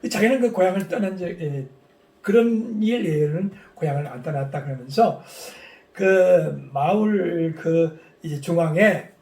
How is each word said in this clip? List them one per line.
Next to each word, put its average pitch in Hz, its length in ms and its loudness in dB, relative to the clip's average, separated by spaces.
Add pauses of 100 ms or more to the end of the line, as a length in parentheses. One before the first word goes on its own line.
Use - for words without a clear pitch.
자기는 233 320 2
그 240 100 2
고향을 185 360 0
떠난 190 300 -4
적, 180 100 -6
예, 143 400 -8 (540)
그런 226 600 2
일 220 240 0
예는 156 460 0 (220)
고향을 147 340 -4
안 127 140 -14
떠났다 139 420 -6
그러면서 139 600 -2 (720)
그 180 800 4
마을 170 840 0
그 165 440 0 (220)
이제 147 180 -8
중앙에 170 680 0 (120)